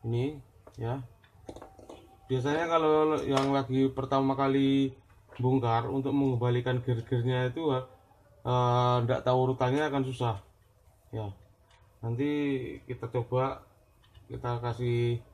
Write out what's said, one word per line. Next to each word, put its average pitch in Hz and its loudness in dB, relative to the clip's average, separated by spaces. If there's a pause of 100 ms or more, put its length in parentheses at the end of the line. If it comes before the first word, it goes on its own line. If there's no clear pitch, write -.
Ini, 123 -4 (400)
ya. 120 -6 (1300)
Biasanya 143 0
kalau 156 4
yang 139 2
lagi 131 2
pertama 135 0
kali 135 2 (480)
bongkar, 120 2
untuk 135 -2
mengembalikan 123 0
gear-gearnya 127 -2
itu, 156 0
eh, 123 -2 (120)
nggak 123 -2
tahu 127 2
urutannya 131 0
akan 139 -2
susah. 123 -2 (800)
Ya. 104 -6 (720)
Nanti 120 -2 (520)
kita 123 -10
coba, 127 -2 (640)
kita 120 -6
kasih 120 -2 (100)